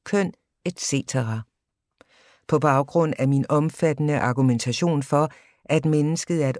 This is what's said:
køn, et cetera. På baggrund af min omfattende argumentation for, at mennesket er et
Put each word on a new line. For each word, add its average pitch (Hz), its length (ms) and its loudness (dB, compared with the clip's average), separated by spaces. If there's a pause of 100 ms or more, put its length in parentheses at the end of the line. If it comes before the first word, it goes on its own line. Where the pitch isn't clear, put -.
køn, 196 300 0 (320)
et 175 140 -6
cetera. 120 640 -4 (1040)
På 156 120 2
baggrund 147 580 2
af 135 100 0
min 139 220 2
omfattende 151 720 0
argumentation 127 840 0
for, 151 260 2 (360)
at 151 200 0
mennesket 156 580 0
er 135 60 2
et 131 100 -4